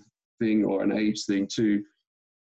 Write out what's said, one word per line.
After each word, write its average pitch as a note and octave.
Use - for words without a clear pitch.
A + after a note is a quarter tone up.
thing A2
or G2
an G2+
age G#2+
thing G2+
too, G#2